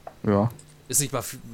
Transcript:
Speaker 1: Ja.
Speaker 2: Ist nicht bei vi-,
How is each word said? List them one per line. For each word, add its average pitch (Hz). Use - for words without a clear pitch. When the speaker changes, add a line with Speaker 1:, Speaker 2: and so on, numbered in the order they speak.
Speaker 1:
Ja. 104
Speaker 2:
Ist -
nicht 139
bei 127
vi-, -